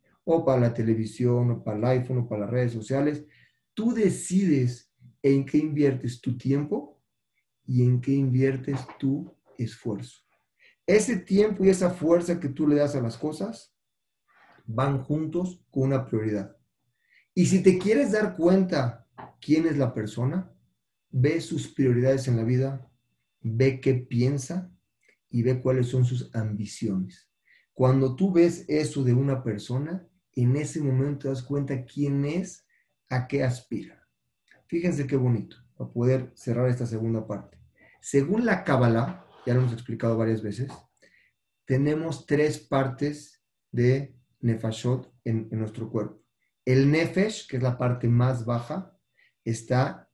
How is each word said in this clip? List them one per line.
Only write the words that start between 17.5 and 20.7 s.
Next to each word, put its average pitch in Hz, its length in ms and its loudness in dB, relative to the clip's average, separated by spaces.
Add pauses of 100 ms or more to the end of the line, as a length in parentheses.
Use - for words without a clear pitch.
te 185 160 6
quieres 220 360 2
dar 208 240 0
cuenta 170 680 2 (360)
quién 160 260 2
es 147 100 0
la 127 160 0
persona, 127 600 -4 (560)